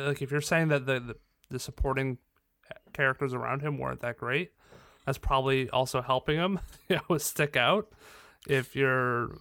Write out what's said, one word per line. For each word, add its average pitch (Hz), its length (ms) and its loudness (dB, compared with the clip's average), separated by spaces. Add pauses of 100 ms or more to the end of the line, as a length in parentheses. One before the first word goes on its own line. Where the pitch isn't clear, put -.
like, 143 160 -2
if 131 80 -4
you're 147 100 0
saying 165 280 2
that 143 180 2
the, 131 140 0
the, 120 160 -10 (340)
the 131 80 -6
supporting 135 600 -2 (720)
characters 131 420 0
around 123 280 -4
him 147 160 -4
weren't 127 220 -6
that 120 160 -6
great, 139 360 -4 (540)
that's 135 120 -2
probably 135 520 2
also 131 320 0
helping 135 340 0
him, 180 240 0 (140)
<laughs> - 140 -10
you 170 120 2 (100)
know, 165 80 2
stick - 380 -2
out. 156 360 2 (560)
If 135 280 0
you're, 127 540 2 (100)